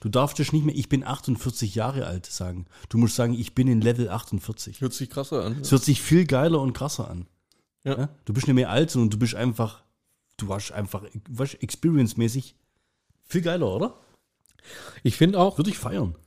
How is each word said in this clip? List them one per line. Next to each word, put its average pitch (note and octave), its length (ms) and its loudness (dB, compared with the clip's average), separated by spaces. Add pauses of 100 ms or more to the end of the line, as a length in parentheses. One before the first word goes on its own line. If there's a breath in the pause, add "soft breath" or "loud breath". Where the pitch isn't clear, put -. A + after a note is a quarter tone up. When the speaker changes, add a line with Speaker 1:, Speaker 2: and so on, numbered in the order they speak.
Speaker 1:
Du G#2+ 100 -4
darfst B2+ 280 2
dich D3 140 -2
nicht D3+ 140 4
mehr, D3 100 0
„Ich C#3 140 -4
bin C#3 120 2
achtundvierzig A#2+ 720 -4
Jahre A#2+ 320 -2
alt“, F2 200 -8
sagen. F2+ 400 -8 (240 soft breath)
Du A2 80 2
musst A#2 180 4
sagen, A#2+ 180 0
„Ich A#2 200 -8
bin C3 140 2
in A#2 120 4
Level A#2 300 2
achtundvierzig.“ G#2+ 720 -8
Speaker 2:
Hört C3 100 -4
sich B2+ 160 -8
krasser C#3 360 -4
an. A#2 180 -4
Speaker 1:
Es C3+ 100 2
hört C3 120 8
sich - 180 4
viel E3+ 240 6
geiler D3+ 340 2
und C3 140 0
krasser - 340 -6
an. F2 180 -10 (580)
Speaker 2:
Ja. C#3 140 -2
Speaker 1:
Ja? C#3+ 100 -2 (180)
Du G#2+ 80 -2
bist C3 120 0
nicht C3+ 80 4
mehr F2+ 160 4
alt, D3 200 2
sondern A#2 200 2
du G#2+ 80 -2
bist A#2 160 0
einfach, A#2 480 -2 (540)
du G2+ 120 -8
warst G2 240 -6
einfach, G#2 300 -6 (280)
weißt, C3 320 -6
experience-mäßig B2 920 0 (720)
viel F#3 140 -2
geiler, E3 340 0
oder? F#3 240 -4 (1040 loud breath)
Speaker 2:
Ich A#2+ 140 0
find F#3+ 200 4
auch, F#3+ 200 4
Speaker 1:
Würde F3+ 140 0
ich - 80 -6
feiern. A#2+ 360 -4 (120)